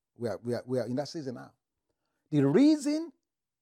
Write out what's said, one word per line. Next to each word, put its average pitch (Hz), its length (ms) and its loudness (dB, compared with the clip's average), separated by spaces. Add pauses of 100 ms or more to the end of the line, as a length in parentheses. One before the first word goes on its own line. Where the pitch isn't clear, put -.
(180)
We 117 100 -6
are, 98 160 -6
we 120 100 -4
are, 110 120 -6
we 127 140 -4
are 113 60 -4
in 123 120 -6
that 143 100 -6
season 135 280 -10
now. 135 160 -18 (800)
The 143 140 4
reason 294 680 4 (500)